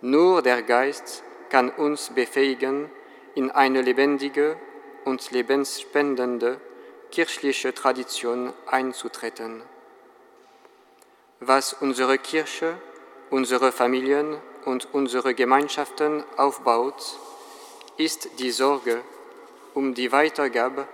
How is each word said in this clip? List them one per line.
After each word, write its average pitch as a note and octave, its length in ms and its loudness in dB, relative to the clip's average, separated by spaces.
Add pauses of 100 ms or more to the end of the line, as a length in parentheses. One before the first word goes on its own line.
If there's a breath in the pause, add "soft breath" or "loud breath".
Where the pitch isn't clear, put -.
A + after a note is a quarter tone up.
Nur D#3+ 380 6
der B2 220 2
Geist B2+ 600 0 (260)
kann B2 200 4
uns D3 400 -2
befähigen, C3+ 800 0 (460 loud breath)
in C3 160 0
eine C3 320 4
lebendige C#3+ 720 2 (480)
und C3 240 -4
lebensspendende B2+ 1300 0 (520 loud breath)
kirchliche - 600 -2
Tradition B2 800 -2 (140)
einzutreten. A#2 960 -6 (1800 soft breath)
Was C3 340 2
unsere C3 440 2
Kirche, E3 640 -4 (480)
unsere B2+ 420 2
Familien C#3 680 0 (240)
und B2+ 260 -4
unsere B2+ 440 0
Gemeinschaften C#3+ 880 0 (120)
aufbaut, C3+ 840 0 (800 loud breath)
ist D3+ 420 -4
die B2+ 120 -4
Sorge B2 520 0 (720)
um C3+ 180 0
die B2 180 -2
Weitergabe C3+ 840 2